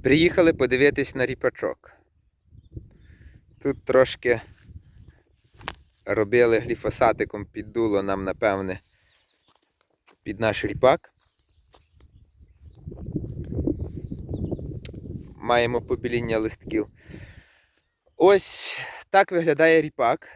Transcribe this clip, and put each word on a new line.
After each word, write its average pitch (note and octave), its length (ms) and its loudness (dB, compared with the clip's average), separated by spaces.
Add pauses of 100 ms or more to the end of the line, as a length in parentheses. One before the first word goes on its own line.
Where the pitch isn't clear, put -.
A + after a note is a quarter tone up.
Приїхали E3 500 4
подивитись C3+ 600 2
на C3 120 0
ріпачок. - 640 -6 (1700)
Тут C#3 220 -6
трошки B2 560 2 (1600)
робили A2 540 4
гліфосатиком, A2 880 -2
піддуло G#2+ 580 -2
нам, G2 220 -2
напевне, G2 560 -2 (1400)
під G#2 180 -10
наш A2 240 -2
ріпак. B2+ 500 2 (4000)
Маємо A#2+ 460 0
побіління A#2+ 560 -4
листків. A2 480 -4 (1300)
Ось - 640 2 (300)
так G3 220 4
виглядає D#3+ 500 4
ріпак C3 540 0